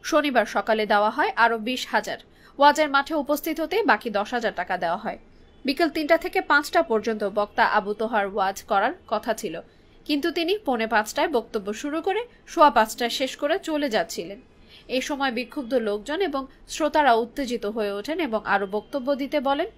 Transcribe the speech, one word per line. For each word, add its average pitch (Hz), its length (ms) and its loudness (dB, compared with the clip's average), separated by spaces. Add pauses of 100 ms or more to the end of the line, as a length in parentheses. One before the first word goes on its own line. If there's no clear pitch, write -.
শনিবার 277 420 2 (100)
সকালে 220 360 2
দেওয়া 214 260 4
হয় 381 140 2 (120)
আরও 233 140 4 (100)
বিশ 254 140 -2 (120)
হাজার। 202 260 -2 (400)
ওয়াজের 294 360 6
মাঠে 277 180 0 (100)
উপস্থিত 294 360 -2
হতে 320 180 -2 (140)
বাকি 214 260 2
দশ 208 180 -2
হাজার 226 240 -2
টাকা 180 240 -4
দেওয়া 175 200 -2
হয়। 202 160 -8 (460)
বিকেল 285 300 0
তিনটা 320 280 2
থেকে - 160 -2 (120)
পাঁচটা 294 380 2
পর্যন্ত 220 340 0 (140)
বক্তা 208 260 0 (140)
আবু 202 160 -2
তোহার 220 320 0 (100)
ওয়াজ 196 220 0 (140)
করার 214 220 2 (200)
কথা 214 280 -2
ছিল, 165 140 -8 (500)
কিন্তু 294 220 0 (100)
তিনি 339 160 0 (120)
পৌনে 226 220 0
পাঁচটায় 233 500 0
বক্তব্য 214 300 -4 (140)
শুরু 294 200 -4
করে 392 200 -2 (300)
সোয়া 302 260 6
পাঁচটায় 233 420 0
শেষ 269 120 -2 (100)
করে 294 140 2 (120)
চলে 302 280 -2
যাচ্ছিলেন। 185 440 -4 (560)
এই 254 120 0
সময় 269 300 -2
বিক্ষুব্ধ 240 340 -8 (160)
লোকজন 214 320 -4 (100)
এবং 277 120 -2 (320)
শ্রোতারা 294 400 4 (100)
উত্তেজিত 240 400 -4 (120)
হয়ে 208 240 -2
ওঠেন 285 180 -6 (100)
এবং 214 140 -2 (120)
আরও 202 120 2 (100)
বক্তব্য 240 320 -4 (140)
দিতে 285 180 -2 (100)
বলেন 294 280 0